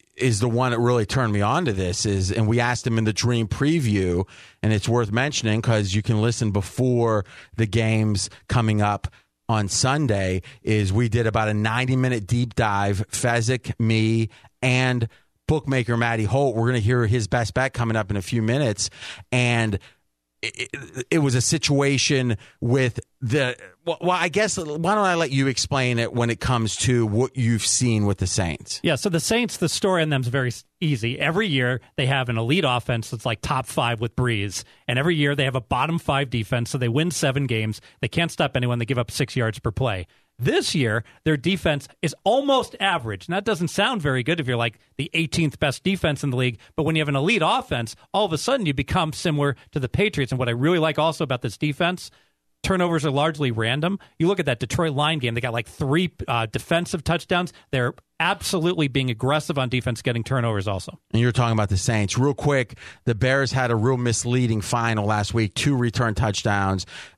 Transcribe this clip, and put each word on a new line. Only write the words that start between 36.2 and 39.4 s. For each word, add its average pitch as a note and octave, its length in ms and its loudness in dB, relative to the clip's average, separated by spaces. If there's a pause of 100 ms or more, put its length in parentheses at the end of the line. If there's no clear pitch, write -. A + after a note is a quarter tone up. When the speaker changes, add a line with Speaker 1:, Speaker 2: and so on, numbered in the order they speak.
Speaker 2:
defense, A#2 400 -2
so - 80 -4
they B2+ 100 0
win D3+ 240 0
seven C#3 340 -2
games. A2 360 -2 (180)
They A#2+ 80 -2
can't E3 240 -2
stop - 240 0
anyone. B2 240 0
They A#2 60 -4
give B2 120 -2
up A#2+ 140 -2
six - 240 -4
yards A2+ 240 -2